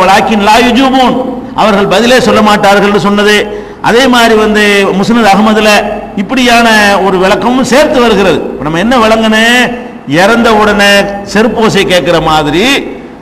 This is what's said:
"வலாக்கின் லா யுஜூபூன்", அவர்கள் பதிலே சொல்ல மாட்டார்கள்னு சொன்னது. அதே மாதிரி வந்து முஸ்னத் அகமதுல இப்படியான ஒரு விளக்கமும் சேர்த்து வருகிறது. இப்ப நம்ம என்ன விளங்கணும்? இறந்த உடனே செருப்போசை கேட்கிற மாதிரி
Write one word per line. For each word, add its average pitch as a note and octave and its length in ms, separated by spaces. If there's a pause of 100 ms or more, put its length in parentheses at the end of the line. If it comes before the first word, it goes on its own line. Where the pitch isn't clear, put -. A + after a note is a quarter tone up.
"வலாக்கின் G3 400
லா G#3+ 160
யுஜூபூன்", B3+ 640 (320)
அவர்கள் G3+ 320
பதிலே A#3 340
சொல்ல G#3+ 200
மாட்டார்கள்னு G3+ 560
சொன்னது. G3+ 680 (180)
அதே A#3 240
மாதிரி A#3 280
வந்து G#3 520 (140)
முஸ்னத் A3 340
அகமதுல G#3+ 340 (480)
இப்படியான A3 880
ஒரு F#3 140
விளக்கமும் G#3 460
சேர்த்து C#4 360
வருகிறது. G3 340
இப்ப - 280
நம்ம D#3 160
என்ன A3+ 180
விளங்கணும்? A3 800 (320)
இறந்த A3 460
உடனே G3+ 460 (320)
செருப்போசை G#3+ 520
கேட்கிற E3+ 360
மாதிரி D#3 800 (240)